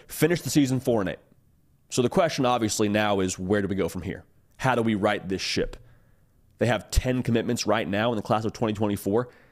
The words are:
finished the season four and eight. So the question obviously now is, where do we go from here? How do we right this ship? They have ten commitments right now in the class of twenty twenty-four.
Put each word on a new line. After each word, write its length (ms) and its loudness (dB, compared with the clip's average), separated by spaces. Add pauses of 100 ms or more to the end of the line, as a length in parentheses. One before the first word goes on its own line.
finished 360 0
the 60 -4
season 300 2
four 200 2
and 100 -2
eight. 80 -8 (680)
So 140 2
the 80 2
question 340 2
obviously 440 2
now 320 2
is, 180 -2
where 240 0
do 60 -2
we 60 -4
go 140 0
from 140 -8
here? 220 -8 (340)
How 160 0
do 60 2
we 140 2
right 340 0
this 140 -2
ship? 340 -4 (840)
They 80 2
have 240 -2
ten 320 0
commitments 440 -2
right 200 0
now 260 0
in 40 -4
the 60 -4
class 240 -2
of 80 -4
twenty 180 -2
twenty-four. 560 -2 (220)